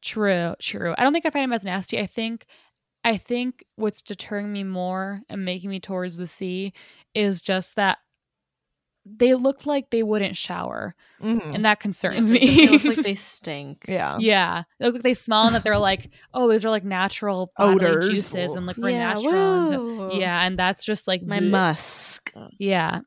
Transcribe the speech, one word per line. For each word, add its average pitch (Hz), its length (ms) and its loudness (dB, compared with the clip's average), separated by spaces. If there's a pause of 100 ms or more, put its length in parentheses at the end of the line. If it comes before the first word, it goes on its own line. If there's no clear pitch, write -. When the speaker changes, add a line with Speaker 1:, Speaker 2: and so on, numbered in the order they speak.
Speaker 1:
True, 185 580 0
true. - 360 -4
I - 60 0
don't 269 100 4
think 320 140 0
I 311 40 0
find 285 140 -2
him 254 80 -2
as 220 120 -4
nasty. 190 340 -4
I 208 80 -4
think, 226 400 -8 (560)
I 233 140 0
think 247 480 -6 (100)
what's 208 280 -6
deterring 208 500 -8
me 202 100 -6
more 190 680 -6
and 196 160 -8
making 185 260 -6
me 190 100 -6
towards 180 360 -6
the 175 120 -8
C 190 440 -6 (400)
is 202 300 0
just 185 320 -4
that 196 240 2 (1080)
they 240 280 4
look 262 320 0
like 285 240 -2
they 226 120 2
wouldn't 208 320 -2
shower, - 600 -8 (280)
Speaker 2:
Mm-hmm. 208 340 -2
Speaker 1:
and 208 100 -2
that 208 120 4
concerns 208 520 0
Speaker 3:
Yeah, 240 100 6
Speaker 1:
me. 269 60 6 (100)
Speaker 3:
they 311 160 12
look 294 120 6
like 277 120 2
Speaker 1:
<laughs> 311 80 -2
Speaker 3:
they 196 100 -2
stink. 143 720 -10
Speaker 2:
Yeah. 113 320 -4
Speaker 1:
Yeah. 185 440 2 (160)
They - 80 -2
look 240 80 0
like 240 80 -10
they 247 100 4
smell 220 320 2
and 226 100 4
that 226 80 0
they're 214 140 2
like, 196 340 0 (120)
Speaker 3:
<laughs> - 100 -20
Speaker 1:
"Oh, 247 180 2
these 220 140 2
are, 226 60 0
like, 208 140 0
natural 190 720 -2
bodily 190 260 6
Speaker 2:
Odors. 165 240 4
Speaker 1:
juices," 190 460 -2
and, 180 120 -8
like, 180 120 -8
"We're 240 140 0
Speaker 3:
Yeah, 233 200 -2
Speaker 1:
natural," 233 220 0 (360)
and 233 280 -4
Speaker 3:
woo. 190 200 -4
Speaker 1:
yeah, 180 280 0
and 185 120 -2
that's 185 280 -2
just, 214 200 -4
like, 185 160 -2
Speaker 3:
My 202 160 -4
Speaker 1:
bleh. 202 120 2
Speaker 3:
musk. - 800 -2 (260)
Speaker 1:
Yeah, 190 480 0